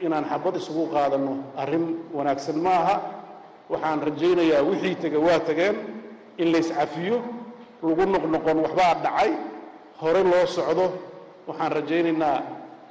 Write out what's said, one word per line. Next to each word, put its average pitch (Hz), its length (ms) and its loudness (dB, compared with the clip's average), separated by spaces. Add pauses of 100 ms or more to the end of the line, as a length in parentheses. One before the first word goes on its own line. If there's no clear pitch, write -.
inaan 160 240 -2
xabad 151 320 -2
isugu 160 360 -4
qaadanno 139 420 0 (220)
arrin 147 280 -2 (280)
wanaagsan 151 480 -2
maaha. 180 360 2 (760)
Waxaan 156 320 -2
rajaynayaa 156 600 4
wixii 185 340 0
tega 151 220 0
waa 160 220 4
tageen, 165 360 0 (640)
in 170 140 2
la 165 60 4
is 160 140 0
cafiyo, 165 440 -2 (680)
lagu 165 240 2
noqnoqon 160 580 2
waxbaa 175 300 4 (100)
dhacay, 160 260 2 (720)
hore 165 240 4
loo 180 220 6
socdo. 175 400 0 (600)
Waxaan 156 260 -2
rajaynaynaa 156 640 0 (540)